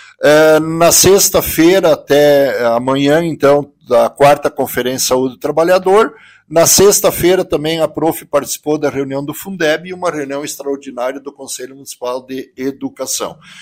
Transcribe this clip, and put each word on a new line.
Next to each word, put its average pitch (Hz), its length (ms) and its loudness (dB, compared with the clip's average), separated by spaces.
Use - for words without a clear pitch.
Eh, 156 360 6
na 160 320 0
sexta-feira, 180 1000 2
até 139 720 2
amanhã, 135 580 0
então, 143 480 0
da 117 220 2
quarta 143 420 2
Conferência 127 580 -4
Saúde 127 260 -2
do - 40 -20
Trabalhador. 180 760 0
Na 160 180 2
sexta-feira 185 800 2
também 160 340 -4
a 156 80 0
prof 151 380 -4
participou 147 500 -4
da 147 140 -2
reunião 135 340 -6
do 143 80 -8
fundeb 170 560 -4
e 185 60 -12
uma 180 160 -6
reunião 143 340 -8
extraordinária 139 760 -8
do 139 140 -14
Conselho 131 420 -14
Municipal 127 520 -10
de 131 300 -12
Educação. 131 840 -8